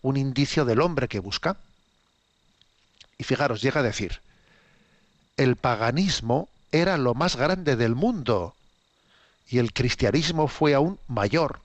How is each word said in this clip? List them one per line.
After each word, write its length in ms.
un 140
indicio 480
del 160
hombre 300
que 100
busca. 380
Y 80
fijaros, 360
llega 200
a 20
decir, 380
"El 220
paganismo 920
era 260
lo 180
más 200
grande 400
del 200
mundo 600
y 80
el 160
cristianismo 760
fue 260
aún 340
mayor. 580